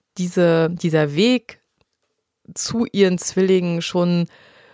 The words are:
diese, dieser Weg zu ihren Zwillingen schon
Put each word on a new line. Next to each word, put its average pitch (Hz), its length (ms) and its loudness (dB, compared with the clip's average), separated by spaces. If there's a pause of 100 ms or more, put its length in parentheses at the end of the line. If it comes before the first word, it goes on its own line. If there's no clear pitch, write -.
(180)
diese, 170 520 0
dieser 156 440 0
Weg 233 460 0 (920)
zu - 360 -4
ihren 185 280 2
Zwillingen 180 640 0
schon 175 460 0 (460)